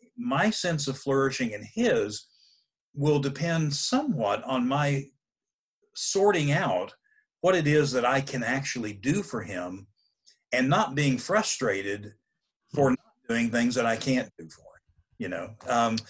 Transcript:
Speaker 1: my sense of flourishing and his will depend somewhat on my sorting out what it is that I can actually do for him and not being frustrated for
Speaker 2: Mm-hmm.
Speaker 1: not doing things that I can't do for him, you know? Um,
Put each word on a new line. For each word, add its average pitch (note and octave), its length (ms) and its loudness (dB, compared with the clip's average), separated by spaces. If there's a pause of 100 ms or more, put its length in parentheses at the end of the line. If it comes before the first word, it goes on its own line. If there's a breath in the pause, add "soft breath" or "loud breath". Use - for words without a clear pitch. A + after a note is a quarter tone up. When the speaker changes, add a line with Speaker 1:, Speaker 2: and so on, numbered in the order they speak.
(180)
Speaker 1:
my C3+ 320 2
sense D#3+ 380 -2
of C3 100 -4
flourishing C3+ 560 0
and G#2 200 -10
his A#2+ 540 0 (680 soft breath)
will D3 260 2
depend D3+ 540 -2
somewhat C#3+ 680 -2
on B2+ 240 0
my C#3+ 380 0 (920)
sorting F#3+ 560 2
out C#3 420 0 (480)
what F#3 140 4
it D#3+ 120 2
is D3 240 4
that B2 140 2
I C3+ 160 2
can C3+ 220 -6
actually A#2+ 500 -4
do C3 280 -2
for A2+ 220 -8
him F#2 440 -10 (640 soft breath)
and B2+ 180 2
not F3+ 260 2
being C#3 220 2
frustrated G#2 960 -2 (600)
for C#3 180 4
Speaker 2:
Mm-hmm. - 20 2
Speaker 1:
not - 360 -8
doing A#2 220 0
things A#2+ 240 2
that A#2+ 100 2
I A2+ 100 2
can't B2+ 420 -2
do E2 120 -14
for - 120 -20
him, - 320 -20 (240)
you F#2 120 -8
know? F2 200 -8 (180)
Um, A#2 300 2 (120 loud breath)